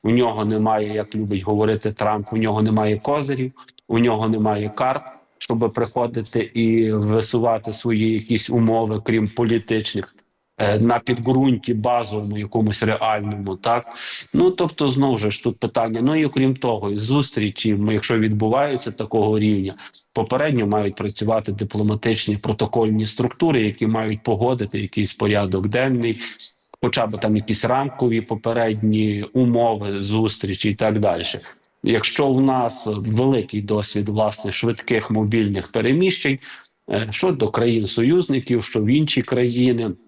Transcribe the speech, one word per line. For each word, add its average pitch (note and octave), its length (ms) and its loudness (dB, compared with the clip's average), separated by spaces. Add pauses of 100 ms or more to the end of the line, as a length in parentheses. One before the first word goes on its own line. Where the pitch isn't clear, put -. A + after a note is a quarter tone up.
у G#2+ 60 0
нього A2+ 360 2
немає, G#2+ 480 0
як G#2+ 220 -4
любить G#2 280 -2
говорити G#2+ 480 0
Трамп, G#2 400 -2
у A2+ 60 -2
нього A2 240 0
немає G#2+ 380 2
козирів, C3+ 520 -2 (360)
у A#2 120 0
нього A2 300 2
немає G#2+ 460 0
карт, C3 280 -2 (340)
щоб A2+ 360 -2
приходити A#2 680 -2
і A2+ 520 2
висувати A2 800 0
свої A2 380 0
якісь A2 380 -2
умови, A2+ 560 2
крім A2 220 2
політичних, A2 880 -2 (440)
е, G#2+ 200 2
на A#2 200 4
підґрунті B2 760 0
базовому, G#2+ 640 -2
якомусь G#2+ 460 0
реальному, G#2 720 -2
так? A#2+ 300 0 (480)
Ну, F3 180 6
тобто, D#3+ 380 -2
знову C3 280 2
ж G#2 260 -2
тут - 160 -2
питання. A2+ 420 -2
Ну, C#3+ 140 2
і D#3 100 2
окрім C3+ 300 2
того, G#2 400 -2
зустрічі, A2 760 0
м, G#2 200 2
якщо A2 280 0
відбуваються A2 720 0
такого G#2+ 480 0
рівня, G2+ 360 2 (380)
попередньо B2+ 540 0
мають G#2 280 0
працювати G#2+ 560 -2
дипломатичні G#2+ 840 -2
протокольні A2 680 0
структури, B2+ 560 0
які G#2+ 260 0
мають A2 360 -2
погодити A2+ 560 0
якийсь G#2 340 -4
порядок G2+ 540 0
денний, A#2+ 520 0 (600)
хоча A#2+ 260 0
б G#2+ 120 -6
там G#2+ 160 2
якісь G#2 300 -2
рамкові B2 560 0
попередні G#2+ 1000 0 (100)
умови A#2 680 2
зустрічі G#2 720 -2
і G2 60 -2
так G#2+ 240 0
далі. F2 240 0 (600)
Якщо A#2 480 2
в C3 100 2
нас B2+ 500 0
великий A2 720 0
досвід, G#2 480 -2
власне, G#2 420 -2
швидких A2+ 600 -2
мобільних G#2 600 0
переміщень, C#3 680 0 (500)
е, G#2+ 220 -2
що F#3 200 0
до B2 180 0
країн-союзників, A#2+ 1120 2
що - 180 -2
в G#2+ 60 2
інші C#3 340 2
країни A#2+ 680 2 (160)